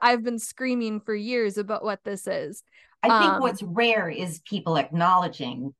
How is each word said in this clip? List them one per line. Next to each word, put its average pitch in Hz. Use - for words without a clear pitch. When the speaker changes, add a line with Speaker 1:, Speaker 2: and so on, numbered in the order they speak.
Speaker 1:
I've 240
been 233
screaming 233
for 214
years 214
about 208
what 202
this 202
is. 165
Speaker 2:
I 226
think 196
Speaker 1:
Um, 226
Speaker 2:
what's 226
rare 202
is 170
people 170
acknowledging, 165